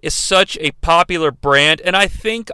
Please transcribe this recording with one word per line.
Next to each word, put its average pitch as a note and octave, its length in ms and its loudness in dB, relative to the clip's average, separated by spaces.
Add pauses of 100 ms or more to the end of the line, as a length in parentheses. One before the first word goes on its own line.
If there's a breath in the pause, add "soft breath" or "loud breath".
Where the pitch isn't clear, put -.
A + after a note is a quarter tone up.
is - 100 -6
such - 460 0
a D#3 140 -4 (100)
popular E3+ 480 2
brand, C#3+ 500 2
and F#3 160 -2
I G3 120 2
think, A3 460 -8